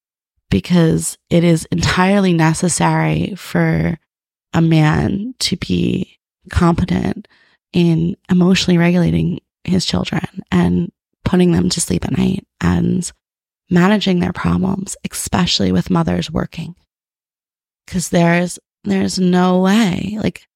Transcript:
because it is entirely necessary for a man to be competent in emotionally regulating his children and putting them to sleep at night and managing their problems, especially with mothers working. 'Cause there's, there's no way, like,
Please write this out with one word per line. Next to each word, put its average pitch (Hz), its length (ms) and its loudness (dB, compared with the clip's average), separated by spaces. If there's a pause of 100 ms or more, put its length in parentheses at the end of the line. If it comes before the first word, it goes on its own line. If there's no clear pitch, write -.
(500)
because 165 680 2 (120)
it 170 140 2
is 165 280 2
entirely 185 600 2
necessary 160 1040 0
for 165 640 -2 (540)
a 165 80 0
man 165 800 2
to - 180 -4
be 180 600 -4 (320)
competent 180 760 0 (460)
in 170 420 2 (140)
emotionally 180 480 2
regulating 170 640 0 (240)
his 180 180 0
children 185 680 -4
and 175 400 0 (360)
putting 180 260 2
them 175 160 2
to 175 140 -2
sleep - 240 -4
at - 120 -4
night 190 300 -2 (140)
and 175 500 0 (580)
managing 180 520 2
their 180 100 -2
problems, 190 640 -4 (160)
especially 185 640 -2
with 180 160 -2
mothers 170 420 -2
working. - 440 -8 (1120)
'Cause 180 220 -6
there's, 175 500 2 (280)
there's 190 340 -2
no 180 400 2
way, 196 640 0
like, - 320 -6